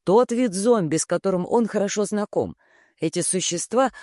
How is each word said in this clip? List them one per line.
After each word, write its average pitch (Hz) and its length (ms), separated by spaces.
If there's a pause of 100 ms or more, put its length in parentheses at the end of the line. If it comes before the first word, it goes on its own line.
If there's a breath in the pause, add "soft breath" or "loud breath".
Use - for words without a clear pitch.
тот 240 280
вид 233 200
зомби, 196 440
с - 80
которым 180 440
он 233 200
хорошо 202 380
знаком. 175 500 (420 soft breath)
Эти 165 220
существа 180 720 (100)